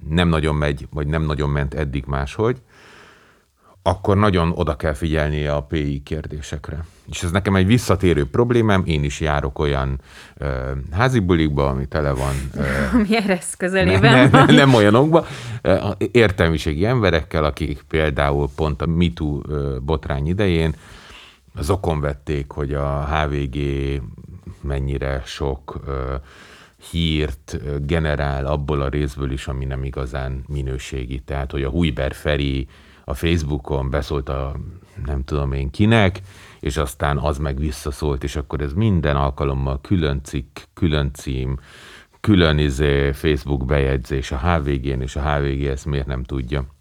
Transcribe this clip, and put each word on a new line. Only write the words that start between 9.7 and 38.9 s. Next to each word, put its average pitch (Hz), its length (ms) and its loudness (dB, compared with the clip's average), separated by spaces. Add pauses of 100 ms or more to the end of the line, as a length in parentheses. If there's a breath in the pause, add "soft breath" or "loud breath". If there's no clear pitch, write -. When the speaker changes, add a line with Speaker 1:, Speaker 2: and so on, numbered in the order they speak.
Speaker 1:
ö, 65 340 -6 (200)
házi 123 280 2
bulikba, 78 500 4
ami 67 160 -2
tele 73 260 0
van, 67 240 0 (200)
ö, 69 80 -2 (180)
Speaker 2:
<laughs> 69 160 0
Ami 208 180 2
eresz 190 400 -2
közelében 190 560 4
Speaker 1:
ne, 254 120 8
ne, - 60 8
Speaker 2:
van. 254 160 8
Speaker 1:
ne, - 80 8
nem 139 200 8
olyanokba, 127 520 6 (360 loud breath)
ö, 95 280 2 (220)
értelmiségi 85 760 4
emberekkel, 87 580 2
akik 73 440 -2
például 71 680 0
pont 76 260 -2
a - 40 -2
Me 85 280 2
Too, 73 340 -4
ö, 71 340 -4
botrány 73 460 -2
idején 85 480 2 (840 loud breath)
zokon 82 400 -2
vették, 71 520 -4
hogy 71 220 -6
a 71 300 -2
H 76 260 -2
V 71 200 -2
G 67 80 -6 (1040)
mennyire 67 640 -4
sok, - 640 -6
ö, 67 260 -6 (760 soft breath)
hírt, 78 760 -2
ö, 71 140 -4
generál 71 680 -2
abból 71 360 -2
a 67 80 -2
részből 69 420 -4
is, 65 160 -6
ami 67 180 -6
nem 65 180 -6
igazán 65 640 -6
minőségi. 65 720 -6
Tehát, 69 320 -6
hogy 69 120 -4
a 67 60 -2
Hujber 69 440 0
Feri 69 540 -2 (400 soft breath)
a - 60 -4
Facebookon 73 760 -2
beszólt 71 400 -4
a 67 260 -4 (500)
nem 69 180 -4
tudom 69 280 -2
én 67 180 -4
kinek, 104 500 4 (400 soft breath)
és 73 180 -4
aztán 73 400 -2
az 69 200 -2
meg 71 200 -4
visszaszólt, 73 640 -4
és 71 120 -6
akkor 71 260 -6
ez 69 120 -4
minden 85 420 2